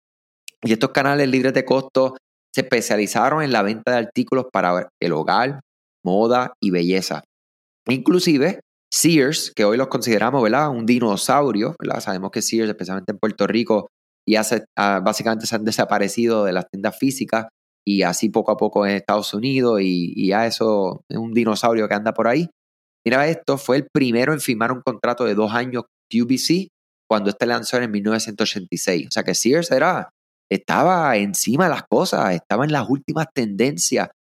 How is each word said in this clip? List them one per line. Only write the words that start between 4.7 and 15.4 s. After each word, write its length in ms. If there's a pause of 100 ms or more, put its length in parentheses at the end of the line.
el 120
hogar, 480 (460)
moda 560
y 80
belleza. 540 (640)
Inclusive 720 (340)
Sears, 600
que 100
hoy 100
los 120
consideramos, 560
¿verdad?, 260
un 160
dinosaurio, 920
¿verdad? 200
Sabemos 300
que 140
Sears, 260
especialmente 420
en 60
Puerto 300
Rico, 400 (380)
y 100
hace, 300 (120)
ah, 260
básicamente 440